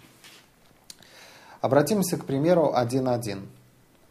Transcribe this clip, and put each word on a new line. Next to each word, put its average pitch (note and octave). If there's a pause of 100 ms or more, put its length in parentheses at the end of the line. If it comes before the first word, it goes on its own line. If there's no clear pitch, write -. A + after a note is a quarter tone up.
(1600)
Обратимся D3
к -
примеру D3+
один B2+
один. A2 (640)